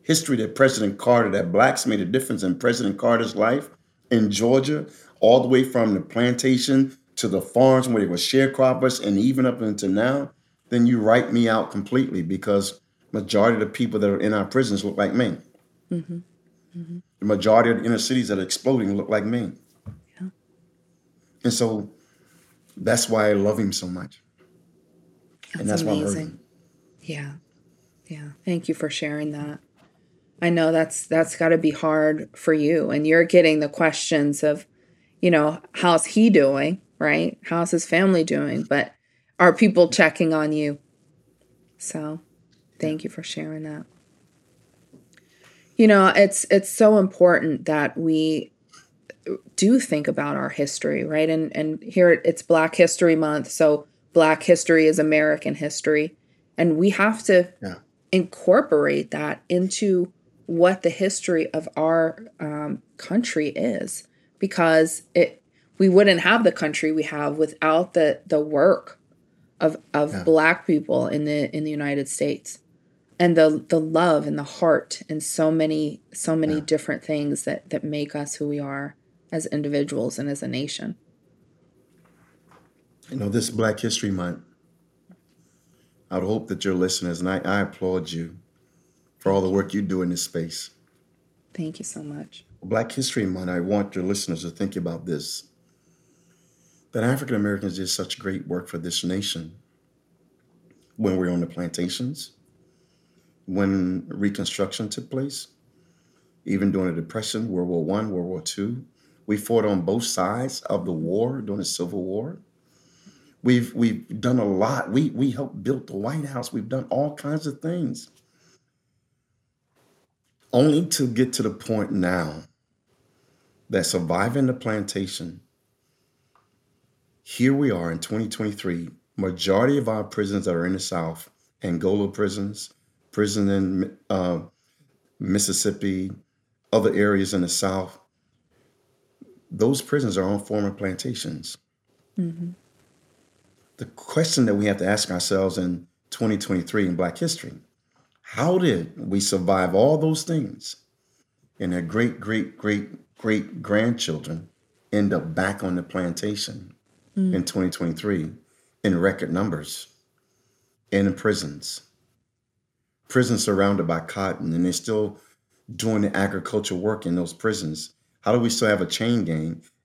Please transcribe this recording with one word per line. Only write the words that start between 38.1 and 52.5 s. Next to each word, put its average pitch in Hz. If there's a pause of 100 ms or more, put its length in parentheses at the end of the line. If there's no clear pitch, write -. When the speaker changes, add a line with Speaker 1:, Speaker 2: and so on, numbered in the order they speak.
Speaker 2:
doing?" 147
But - (460)
are 180
people 175
checking 160
on 151
you? 147 (1000)
So 156 (580)
thank 156
you -
for -
sharing 156
that. 151 (1900)
You 220
know, 196
it's, 196
it's 196
so 214
important 180
that 151
we 156 (1040)
do 226
think 151
about 143
our 135
history, 147
right? 156
And, 160
and 156
here 175
it, 160
it's 165
Black -